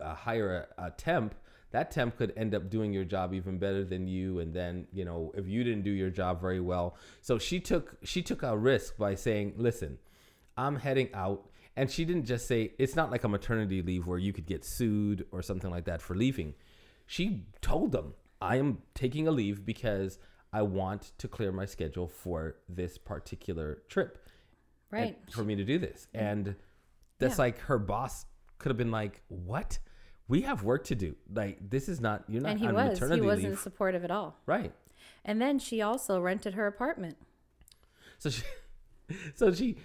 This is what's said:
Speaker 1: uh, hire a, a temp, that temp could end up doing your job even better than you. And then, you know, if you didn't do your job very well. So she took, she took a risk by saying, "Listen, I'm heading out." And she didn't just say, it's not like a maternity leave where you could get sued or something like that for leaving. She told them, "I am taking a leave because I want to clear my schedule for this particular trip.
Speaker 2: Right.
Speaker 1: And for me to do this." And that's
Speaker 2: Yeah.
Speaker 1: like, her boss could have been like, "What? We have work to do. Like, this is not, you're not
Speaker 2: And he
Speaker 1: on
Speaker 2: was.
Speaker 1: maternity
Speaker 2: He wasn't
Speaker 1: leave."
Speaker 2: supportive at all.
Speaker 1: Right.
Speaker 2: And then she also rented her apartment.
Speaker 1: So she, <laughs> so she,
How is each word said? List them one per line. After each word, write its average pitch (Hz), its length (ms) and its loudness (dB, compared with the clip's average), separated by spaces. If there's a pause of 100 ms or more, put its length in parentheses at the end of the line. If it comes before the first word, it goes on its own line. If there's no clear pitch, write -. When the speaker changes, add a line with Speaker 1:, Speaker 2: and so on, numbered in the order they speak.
Speaker 1:
uh, 78 140 -6
hire 101 540 0 (100)
a, 90 80 -6
a 85 60 -6
temp, 139 420 0 (380)
that 127 180 0
temp 120 280 0
could 113 180 0
end 110 180 0
up 95 140 -2
doing 107 240 0
your 95 120 0
job 92 280 -2
even 92 260 -2
better 98 240 2
than 92 240 -2
you. 92 340 0
And 82 120 -4
then, 90 400 -4
you 92 140 -4
know, 82 280 -4
if 95 140 -4
you 117 160 2
didn't 107 200 2
do 101 60 0
your 95 200 2
job 90 280 0
very 92 220 0
well. 87 360 0 (260)
So 120 160 2
she 180 220 -2
took, - 420 0
she - 200 -2
took - 200 -4
a 120 140 2
risk 123 420 4
by 101 160 2
saying, 104 420 0
"Listen, 113 420 0 (560)
I'm 139 220 0
heading 135 380 2
out." 98 340 -2 (260)
And 131 160 2
she 165 140 0
didn't 165 220 0
just 120 200 0
say, 113 320 2
it's 131 160 2
not 160 160 2
like 123 140 0
a 113 40 4
maternity 101 520 2
leave 90 260 0
where 90 120 0
you 95 160 0
could 78 100 -6
get 80 220 -4
sued 104 640 2
or 90 100 -6
something 92 300 -4
like 87 160 -4
that 85 160 -2
for 90 120 -6
leaving. 95 380 2 (540)
She 170 400 -2 (160)
told 185 300 4
them, 76 200 0 (300)
"I 104 140 4
am 135 260 2 (100)
taking 143 340 0
a 160 40 4
leave 101 340 2
because 98 540 -2 (340)
I 107 80 2
want 98 560 0
to - 100 -8
clear 101 260 -2
my 95 120 -2
schedule 90 420 -4
for 82 500 -4 (120)
this 90 300 -6
particular 80 920 -8
trip. - 400 -2 (640)
Speaker 2:
Right. 214 340 -2
Speaker 1:
And - 80 -20
for 113 100 -2
me 104 140 0
to 98 80 0
do 139 140 2
this." - 340 -6
And 104 440 0 (640)
that's 190 200 2
Speaker 2:
Yeah. 135 60 6
Speaker 1:
like, 120 160 2
her 127 180 2
boss 104 480 -2 (320)
could - 100 -2
have 127 80 2
been 117 140 2
like, 107 380 -2
"What? 92 500 -4 (500)
We 135 140 4
have 269 200 -2
work 123 220 2
to - 100 -2
do. 92 220 -2 (140)
Like, 98 380 -4
this 135 200 -2
is 165 120 -4
not, 107 280 0
you're 110 120 -2
not 156 120 0
Speaker 2:
And 214 80 0
he 226 80 2
Speaker 1:
on 117 60 4
Speaker 2:
was. 247 180 4
Speaker 1:
maternity 175 300 4
Speaker 2:
He 202 40 4
wasn't 202 240 4
Speaker 1:
leave." 196 80 -4
Speaker 2:
supportive 185 460 -2
at 175 60 -2
all. 185 360 -4
Speaker 1:
Right. 151 260 0 (520)
Speaker 2:
And 214 180 2
then 277 160 4
she 226 240 -2
also 208 380 2
rented 185 340 0
her 208 120 0
apartment. 202 520 -2 (1000)
Speaker 1:
So 151 120 -2
she, 113 120 -2 (460)
<laughs> 165 460 -12
so 208 180 6
she, 202 320 0